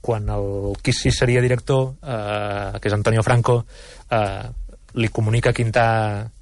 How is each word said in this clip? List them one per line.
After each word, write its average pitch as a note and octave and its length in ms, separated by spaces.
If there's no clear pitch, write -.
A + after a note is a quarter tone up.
quan G#2+ 260
el, G2+ 540
qui - 100
sí - 200
seria B2 300
director, C3 600
eh, G#2 800
que - 60
és G#2 60
Antonio A2 280
Franco, A#2+ 440
eh, G2+ 400
li A2+ 140
comunica A#2 420
a - 20
Quintà A2+ 760